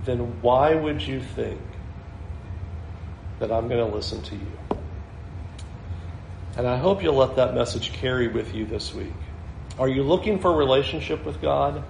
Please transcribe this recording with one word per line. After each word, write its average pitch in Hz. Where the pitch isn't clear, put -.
then 120
why 131
would 151
you 131
think -
that 110
I'm 117
gonna 117
listen 104
to -
you?" -
And 123
I 127
hope 185
you'll 151
let 127
that 127
message 120
carry 127
with 110
you 110
this 107
week. 95
Are 131
you 135
looking 185
for 185
a 160
relationship 147
with 151
God? 143